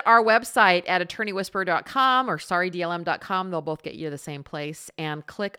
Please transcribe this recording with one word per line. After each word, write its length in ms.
our 180
website 640
at 140
attorneywhisperer 640
dot 220
com 420
or 80
sorry 320
D 140
L 80
M 120
dot 160
com. 300
They'll 100
both 220
get 140
you 100
to 60
the 80
same 240
place. 520
And 300
click 340